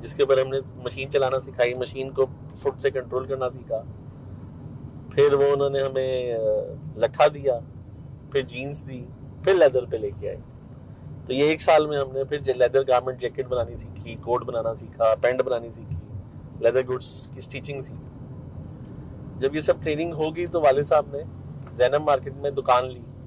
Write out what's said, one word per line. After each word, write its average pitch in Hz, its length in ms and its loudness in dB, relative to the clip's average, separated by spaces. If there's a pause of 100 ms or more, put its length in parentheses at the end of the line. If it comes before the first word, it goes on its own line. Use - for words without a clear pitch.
جس - 140 -12
کے - 80 2
اوپر 135 180 6
ہم 131 80 0
نے 135 100 -2 (180)
مشین 127 340 -8
چلانا 135 300 2
سکھائی، 123 340 0
مشین 131 360 -6
کو 135 160 4 (300)
فٹ 135 240 -4
سے 139 100 2
کنٹرول 131 360 -4
کرنا 131 240 -2
سیکھا۔ 117 320 -8 (1300)
پھر 143 220 6
وہ 139 120 6
انہوں 139 260 4
نے 139 120 0
ہمیں، 131 500 -2
آ، 113 60 0 (580)
لٹھا 113 280 4 (100)
دیا، 135 240 0 (760)
پھر 135 100 0
جینز 135 460 -10
دی، 127 180 -12 (380)
پھر 196 100 6
لیدر 131 300 6
پہ 117 120 -4
لے 107 140 -2 (100)
کے 101 80 -6
آئے۔ 95 80 -6 (880)
تو 127 60 -4
یہ 135 120 4
ایک 156 160 4
سال 151 260 6
میں 147 120 -2
ہم 135 140 -2
نے 135 120 -2
پھر 135 300 0
لیدر 123 340 8
گارمنٹ 127 320 4
جیکٹ 123 280 -4
بنانی 120 280 -2
سیکھی، - 440 -12
کوٹ 120 240 0
بنانا 113 300 -2
سیکھا، 110 480 2
پینٹ 127 200 4
بنانی 117 280 0
سیکھی، - 260 -10 (600)
لیدر 120 240 4
گڈز 127 500 -6
کی - 60 -14
اسٹچنگ 139 420 -10
سیکھی۔ - 240 -14 (1300)
جب 139 180 0
یہ 156 60 0
سب - 220 4
ٹریننگ 156 300 -2
ہو 156 240 -2
گئی 175 100 -2
تو 170 140 0
والد 143 220 6
صاحب 147 300 4
نے 139 60 -6 (580)
زینب 127 240 4
مارکیٹ 139 360 2
میں 143 140 -2
دکان 131 380 2
لی 123 120 -10 (260)